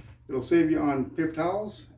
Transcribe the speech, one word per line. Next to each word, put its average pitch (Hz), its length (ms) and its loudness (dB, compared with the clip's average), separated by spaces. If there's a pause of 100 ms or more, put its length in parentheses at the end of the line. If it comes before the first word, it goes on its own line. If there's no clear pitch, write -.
(280)
It'll 131 140 -4
save 165 260 4
you 156 120 2
on 139 300 0
paper 160 200 -2
towels 190 560 -4 (120)